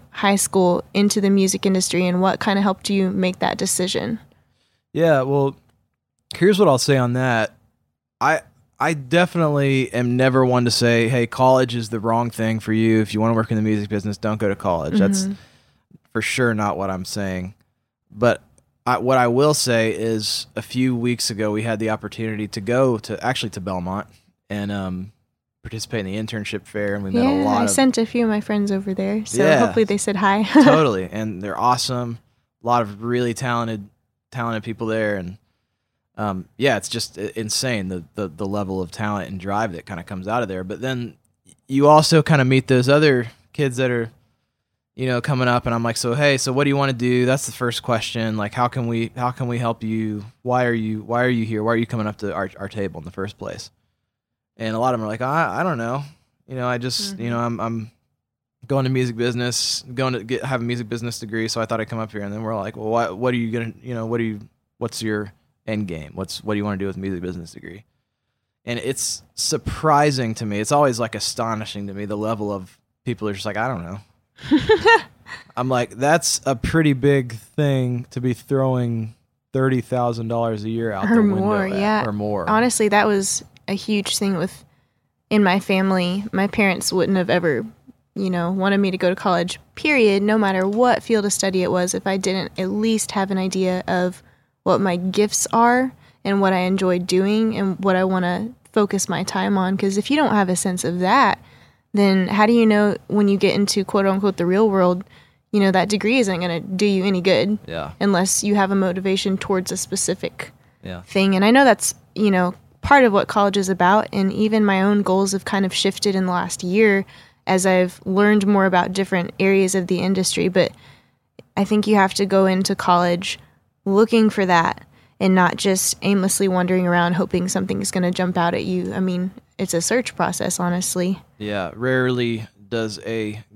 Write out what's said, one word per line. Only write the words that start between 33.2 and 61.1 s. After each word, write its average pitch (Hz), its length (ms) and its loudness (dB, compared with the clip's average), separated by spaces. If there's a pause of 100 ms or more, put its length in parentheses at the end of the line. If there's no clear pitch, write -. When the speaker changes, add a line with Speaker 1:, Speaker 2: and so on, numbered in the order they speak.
Speaker 2:
talented, 117 520 -4 (440)
talented 117 320 -6
people 113 240 -8
there, 107 300 -2
and, 90 200 -10 (800)
um, 98 280 -4 (120)
yeah, 123 200 2
it's - 120 -8
just - 300 -8
i-, 101 160 -8
insane, 110 540 -4
the, 90 140 -8 (120)
the, 101 120 -6
the 85 200 -10
level 95 340 -4
of 85 100 -8
talent 104 380 -6
and 95 100 -10
drive 98 340 -4
that 82 120 -14
kinda 87 180 -12
comes 92 240 -12
out 117 140 -2
of 110 80 -4
there. 92 140 -6
But 92 180 -10
then 123 340 -8 (520)
you 139 200 4
also 151 360 8
kinda 147 200 4
meet 131 240 2
those 127 220 4
other 143 380 4 (260)
kids 135 240 -4
that 127 140 0
are, 117 180 -2 (840)
you 131 100 -6
know, 123 160 0
coming 127 260 0
up, 123 200 0
and 117 80 0
I'm 117 80 -2
like, 117 140 -2
"So, 120 180 -2
hey, 143 240 4
so 135 120 -2
what 135 120 2
do 139 60 0
you 139 80 2
wanna 139 160 0
do?" 123 340 2
That's 135 180 0
the 113 60 -10
first 120 320 -4
question. 113 520 -2
Like, 104 200 -6
"How 123 120 0
can 120 200 -6
we, 113 280 -4
how 123 140 -4
can 123 180 -6
we 120 120 -4
help 117 240 -4
you? 110 420 -4 (160)
Why 123 240 0
are 120 80 0
you, 110 300 -4
why 117 200 -2
are 127 60 2
you 113 160 0
here? 107 180 -4
Why 113 100 0
are 113 40 0
you 117 80 0
coming 110 220 -4
up 104 100 -8
to 98 160 -6
our, 95 240 -4
our 98 100 -10
table 95 320 -8
in 80 60 -14
the 90 60 -14
first 98 260 -8
place?" - 320 -12 (880)
And 110 180 -6
a 110 40 -4
lot 127 140 0
of 117 60 -2
them 110 60 -6
are 104 40 -4
like, 113 120 -6
"I, 131 400 -2
I - 20 -2
don't 170 140 -2
know. 120 260 -6 (420)
You 131 100 -14
know, 123 120 -4
I 123 100 -2
just, 127 400 -6
you 117 80 -8
Speaker 1:
Mm-hmm. 120 40 -4
Speaker 2:
know, 120 100 -2
I'm, 117 220 -4
I'm 113 300 -6 (760)
going 135 160 0
to 131 80 0
music 127 240 0
business, 120 680 -4 (120)
going 131 180 -2
to 104 100 -6
get, 120 200 -4
have 131 180 -2
a - 20 -6
music 120 260 -4
business 120 300 -8